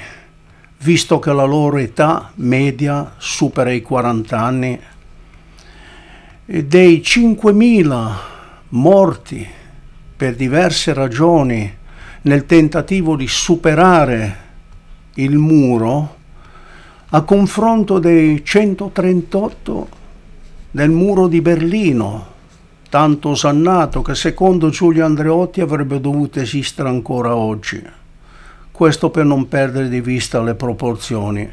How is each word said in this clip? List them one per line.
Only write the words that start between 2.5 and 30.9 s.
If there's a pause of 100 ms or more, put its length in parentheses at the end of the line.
supera
i
quaranta
anni, (1700)
e
dei
cinquemila (500)
morti (680)
per
diverse
ragioni (500)
nel
tentativo
di
superare (800)
il
muro, (920)
a
confronto
dei
centotrentotto (840)
del
muro
di
Berlino, (560)
tanto
osannato
che
secondo
Giulio
Andreotti
avrebbe
dovuto
esistere
ancora
oggi. (720)
Questo
per
non
perdere
di
vista
le
proporzioni.